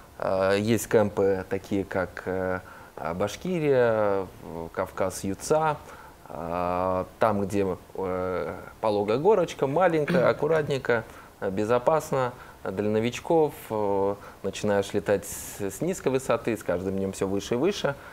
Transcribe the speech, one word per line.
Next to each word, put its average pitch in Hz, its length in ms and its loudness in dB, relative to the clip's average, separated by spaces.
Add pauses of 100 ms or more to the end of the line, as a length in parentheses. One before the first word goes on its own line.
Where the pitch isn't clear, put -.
(180)
А, 95 380 2
есть 107 320 2
кемпы 98 600 4
такие, 98 360 -2
как, 92 420 -4
э, 92 320 0 (380)
а, 113 180 -6
Башкирия, 123 1120 2 (460)
Кавказ, 95 500 -4
юца, 151 540 0 (520)
а, 90 760 -2 (140)
там, 104 220 4
где, 95 340 0 (180)
э, 92 600 -4 (260)
пологая 104 380 2
горочка, 170 500 2
маленькая, 156 600 4
<clears throat> - 20 6
аккуратненько, 139 720 0 (360)
э, 101 100 -2
безопасно, 123 840 2 (380)
для 104 200 0
новичков, 127 640 2 (180)
э, 101 440 2 (280)
начинаешь 101 520 0
летать 98 320 2
с, - 340 -12
с 98 200 -4
низкой 170 280 -2
высоты, 123 480 0
с - 60 -14
каждым 92 340 -2
днём 98 160 -2
всё 98 140 -2
выше 98 280 -2
и - 20 2
выше. 147 380 0 (180)